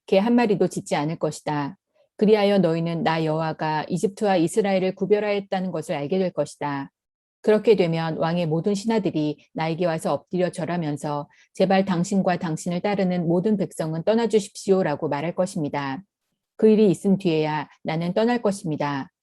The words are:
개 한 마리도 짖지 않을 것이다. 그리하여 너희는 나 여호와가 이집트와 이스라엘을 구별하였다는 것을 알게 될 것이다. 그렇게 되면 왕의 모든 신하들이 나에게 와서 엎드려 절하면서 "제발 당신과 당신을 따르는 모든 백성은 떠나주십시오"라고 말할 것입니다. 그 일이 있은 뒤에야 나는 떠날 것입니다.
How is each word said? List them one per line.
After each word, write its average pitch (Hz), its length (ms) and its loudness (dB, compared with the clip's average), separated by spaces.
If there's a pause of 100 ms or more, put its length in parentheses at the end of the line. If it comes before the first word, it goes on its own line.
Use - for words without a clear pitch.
개 190 140 4
한 240 160 4
마리도 202 320 4
짖지 - 300 -6
않을 156 200 -2
것이다. 147 600 -4 (400)
그리하여 202 400 4
너희는 165 460 0
나 160 200 2
여호와가 156 640 -2
이집트와 202 480 0
이스라엘을 185 600 0
구별하였다는 202 760 -4
것을 160 240 -6
알게 143 240 -4
될 180 120 -2
것이다. 143 600 -6 (520)
그렇게 214 320 4
되면 165 420 0
왕의 170 280 -2
모든 165 300 0
신하들이 190 760 -2
나에게 160 340 -2
와서 160 260 -2
엎드려 175 380 -2
절하면서 151 760 -4 (260)
"제발 190 320 2
당신과 180 520 0
당신을 175 440 -4
따르는 180 460 0
모든 185 300 2
백성은 160 460 -4
떠나주십시오"라고 190 1080 0
말할 143 240 -2
것입니다. 143 680 -4 (520)
그 220 140 6
일이 214 220 6
있은 196 260 2
뒤에야 156 500 0 (140)
나는 170 320 -4
떠날 240 300 2
것입니다. 151 680 -4 (120)